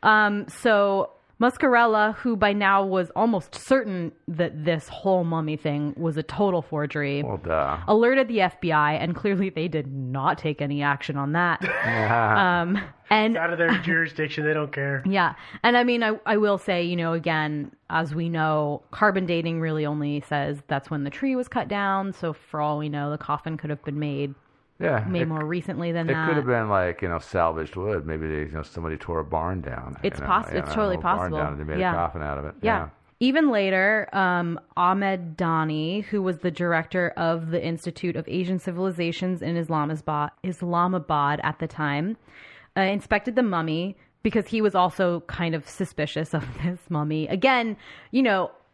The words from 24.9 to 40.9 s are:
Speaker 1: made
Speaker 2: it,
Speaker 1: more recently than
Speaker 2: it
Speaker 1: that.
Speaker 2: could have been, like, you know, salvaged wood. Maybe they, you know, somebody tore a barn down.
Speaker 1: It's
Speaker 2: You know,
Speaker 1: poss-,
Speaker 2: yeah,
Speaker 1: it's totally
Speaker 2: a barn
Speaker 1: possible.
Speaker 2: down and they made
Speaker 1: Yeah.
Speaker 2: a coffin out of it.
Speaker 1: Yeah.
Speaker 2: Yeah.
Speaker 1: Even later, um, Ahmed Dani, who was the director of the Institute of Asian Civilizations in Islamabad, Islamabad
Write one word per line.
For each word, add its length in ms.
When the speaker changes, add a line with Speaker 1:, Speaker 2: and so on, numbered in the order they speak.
Speaker 1:
made 140
Speaker 2:
it, 60
Speaker 1:
more 160
recently 480
than 180
Speaker 2:
it 40
Speaker 1:
that. 120
Speaker 2:
could 100
have 100
been, 220
like, 340
you 60
know, 120
salvaged 560
wood. 280
Maybe 220
they, 140
you 120
know, 100
somebody 340
tore 240
a 40
barn 360
down. 420
Speaker 1:
It's 160
Speaker 2:
You 60
know, 60
Speaker 1:
poss-, 220
Speaker 2:
yeah, 60
Speaker 1:
it's 160
totally 220
Speaker 2:
a 40
barn 180
Speaker 1:
possible. 200
Speaker 2:
down 140
and 80
they 40
made 140
Speaker 1:
Yeah. 140
Speaker 2:
a 20
coffin 280
out 160
of 80
it. 160
Speaker 1:
Yeah. 160
Speaker 2:
Yeah. 100
Speaker 1:
Even 300
later, 600
um, 480
Ahmed 600
Dani, 680
who 160
was 200
the 100
director 640
of 340
the 140
Institute 500
of 140
Asian 300
Civilizations 840
in 160
Islamabad, 760
Islamabad 1000